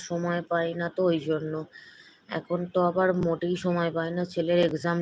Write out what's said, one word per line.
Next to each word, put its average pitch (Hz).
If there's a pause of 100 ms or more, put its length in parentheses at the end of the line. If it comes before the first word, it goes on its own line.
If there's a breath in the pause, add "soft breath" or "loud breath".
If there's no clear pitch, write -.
সময় 175
পাই 170
না, 170
তো 190
ওই 170
জন্য। 156 (760 loud breath)
এখন 170 (100)
তো 185
আবার 180 (120)
মোটেই 170
সময় 175
পাই 165
না, 175
ছেলের 175
এক্সাম 170